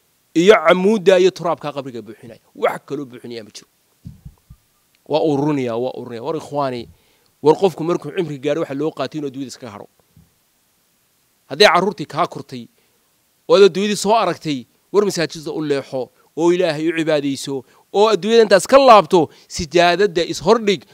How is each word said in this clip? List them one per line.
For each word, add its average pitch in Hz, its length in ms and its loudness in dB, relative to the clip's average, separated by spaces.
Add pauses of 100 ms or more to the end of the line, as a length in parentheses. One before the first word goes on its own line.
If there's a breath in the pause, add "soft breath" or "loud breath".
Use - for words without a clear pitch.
(340)
iyo 180 200 6
camuudda 185 680 4
iyo 185 100 4
turaabka 160 420 -6
qabriga 131 300 -12
buuxinaya. 107 380 -20 (160)
Wax - 300 -4
kaloo 143 200 -10
buuxinaya 120 380 -16
ma 107 100 -20
jiro. - 140 -20 (1400)
Waa 151 140 0
ururinayaa, 143 540 -2
waa 123 180 -6
ururinayaa. 120 320 -14
War 147 100 -6
ikhwaani, 131 460 -6 (600)
war 151 140 4
qofku 170 280 -2
markuu 165 320 -6
cimri 151 220 -8
gaaro 147 240 -4
waxa 139 120 -8
loo 147 160 -4
qaatay 147 280 -8
inuu 143 100 -8
adduunyada 131 240 -12
iskaga 120 200 -18
hadho. 104 160 -18 (1600)
Hadday 156 180 4
carruurtii 175 380 0
kaa 156 200 -4
kortay, 131 400 -14 (840)
oo 160 80 4
aad 190 120 6
adduunyadii 196 280 -2
soo 202 200 -2
aragtay, 160 480 -4 (280)
war 208 120 -2
masaajidda 165 480 -6
u 160 100 -8
leexo, 135 480 -6 (260)
oo 175 160 2
Ilaahay 165 360 -2
u 165 80 -4
cibaadayso, 143 680 -4 (280 soft breath)
oo 208 160 2
adduunyada 220 340 2
intaas 208 240 4
ka 262 120 6
laabto, 196 500 6 (200 soft breath)
sijaadadda 175 760 0
is 160 180 -8
hordhig, 202 520 0